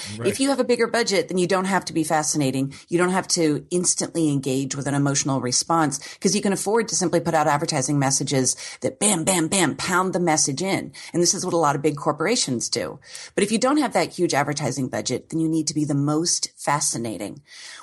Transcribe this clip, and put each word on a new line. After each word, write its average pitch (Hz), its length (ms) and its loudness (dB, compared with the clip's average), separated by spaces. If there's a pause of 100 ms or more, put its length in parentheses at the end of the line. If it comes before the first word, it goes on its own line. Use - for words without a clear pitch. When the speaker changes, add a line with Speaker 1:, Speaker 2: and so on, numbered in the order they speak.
(160)
Speaker 1:
Right. 117 120 -2
Speaker 2:
If 208 120 0
you 269 80 2
have 269 120 2
a 247 40 0
bigger 240 220 2
budget, 196 420 0
then 180 80 -4
you 185 100 4
don't 185 200 2
have 185 200 2
to - 60 -8
be 165 120 0
fascinating. 139 680 0 (160)
You 170 80 2
don't 180 140 4
have 185 180 0
to 151 420 2
instantly 170 600 0
engage 135 440 0
with 139 120 -6
an 143 80 0
emotional 139 480 0
response 147 560 0 (220)
'cause 190 140 2
you 214 60 0
can 202 140 0
afford 214 340 0
to - 80 -4
simply 170 240 2
put 160 140 0
out 151 120 2
advertising 147 520 0
messages 135 580 0 (240)
that - 180 -4
bam, 160 260 2
bam, 170 240 2
bam, 160 280 0
pound 185 380 0
the 185 60 -2
message 151 420 2
in. 185 300 -2 (200)
And 170 100 2
this 170 120 4
is 170 100 -6
what 185 80 -2
a 170 60 2
lot 147 180 2
of 143 60 -6
big 151 140 0
corporations 147 720 -2
do. - 280 -4 (360)
But - 100 2
if 214 80 0
you 226 60 2
don't 262 180 4
have 269 160 2
that 160 200 0
huge 170 200 0
advertising 139 560 0
budget, - 400 -4
then 160 120 -2
you 160 100 0
need 160 160 0
to 156 80 -4
be 151 100 0
the 147 100 0
most 151 640 0
fascinating. 117 840 -4 (400)